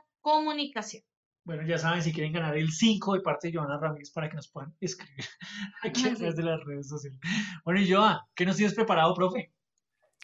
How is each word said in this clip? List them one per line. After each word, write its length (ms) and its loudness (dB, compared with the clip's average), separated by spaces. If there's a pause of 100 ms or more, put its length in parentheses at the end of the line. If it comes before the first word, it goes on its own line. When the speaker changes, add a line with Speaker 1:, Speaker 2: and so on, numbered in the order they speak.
(220)
Speaker 1:
comunicación. 800 0 (420)
Speaker 2:
Bueno, 240 -8
ya 100 2
saben, 240 0
si 100 0
quieren 220 -4
ganar 240 -2
el 140 0
cinco 420 2
de 80 2
parte 260 -2
de 60 -4
Joana 240 -2
Ramírez 340 -4
para 180 -6
que 60 -10
nos 160 -10
puedan 280 -12
escribir 460 -8 (240)
<laughs> 340 -10
aquí 200 0
a 60 4
Speaker 1:
Ay, 60 0
Speaker 2:
través 200 -2
Speaker 1:
sí. 60 -2
Speaker 2:
de 60 0
las 180 -2
redes 240 -10
sociales. 300 -10 (440)
Bueno, 180 2
y 100 4
Joa, 440 4
¿qué 120 2
nos 100 2
tienes 160 4
preparado, 400 4
profe? 400 0 (720)